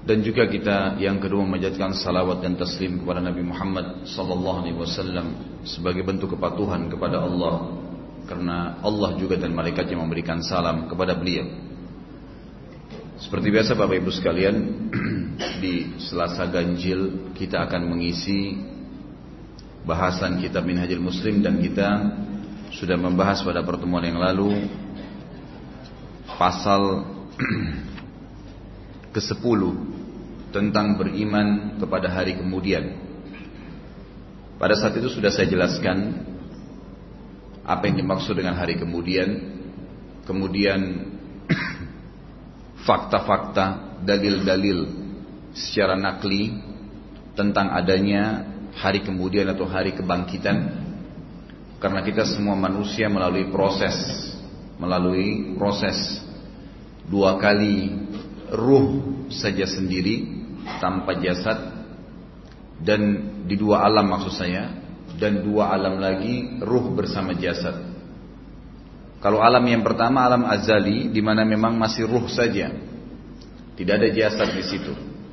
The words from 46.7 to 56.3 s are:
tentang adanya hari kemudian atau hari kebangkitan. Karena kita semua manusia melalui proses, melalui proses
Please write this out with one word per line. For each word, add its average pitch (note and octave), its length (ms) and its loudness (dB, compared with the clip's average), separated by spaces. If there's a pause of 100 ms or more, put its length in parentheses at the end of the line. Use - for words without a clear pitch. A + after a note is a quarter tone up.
tentang G2+ 360 4
adanya G2+ 800 2 (240)
hari G2 280 2
kemudian F#2+ 480 2
atau F#2 160 -2
hari F#2+ 240 0
kebangkitan. F#2 880 0 (960)
Karena G2 240 0
kita G#2 220 2
semua G2+ 320 2
manusia G2+ 560 0
melalui F#2 400 2
proses, F#2+ 420 4 (840)
melalui F#2 800 2
proses G2+ 640 0 (800)